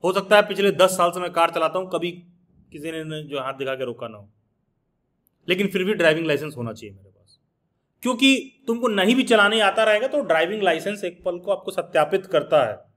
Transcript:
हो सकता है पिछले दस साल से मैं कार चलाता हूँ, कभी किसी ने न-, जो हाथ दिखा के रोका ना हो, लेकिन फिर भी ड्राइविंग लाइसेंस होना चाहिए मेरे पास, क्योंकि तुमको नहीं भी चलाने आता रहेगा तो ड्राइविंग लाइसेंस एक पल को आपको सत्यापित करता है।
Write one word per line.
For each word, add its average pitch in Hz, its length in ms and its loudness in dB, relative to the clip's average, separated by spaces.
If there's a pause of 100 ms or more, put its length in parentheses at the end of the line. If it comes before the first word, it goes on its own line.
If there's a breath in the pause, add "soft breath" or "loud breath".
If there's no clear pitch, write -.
हो 185 100 0
सकता 196 220 2
है 208 60 8
पिछले 202 300 0
दस 185 180 4
साल 180 220 2
से 180 80 -8
मैं 175 120 -6
कार 170 180 2
चलाता 165 300 -2
हूँ, 185 120 -8
कभी 175 200 -4 (600)
किसी 156 200 -12
ने 160 120 -10
न-, 156 240 -10
जो 139 120 -8
हाथ 131 140 -8
दिखा 131 220 -6
के 131 100 -6
रोका 117 220 -10
ना 110 100 -16
हो, 104 120 -20 (1200)
लेकिन 185 180 0
फिर 190 160 -4
भी 202 100 -2
ड्राइविंग 165 340 2
लाइसेंस 147 300 -4
होना 117 160 -8
चाहिए 101 220 -16
मेरे 95 140 -20
पास, - 300 -20 (640)
क्योंकि 254 640 0
तुमको 233 200 -2
नहीं 208 280 2
भी 262 80 2
चलाने 220 360 4
आता 208 240 4
रहेगा 220 240 2
तो 285 140 -2
ड्राइविंग 175 420 0
लाइसेंस 190 400 -2
एक 175 200 -10
पल 175 140 -4
को 180 140 -6
आपको 190 200 -6
सत्यापित 160 540 0
करता 151 380 2
है। 107 160 -4 (180)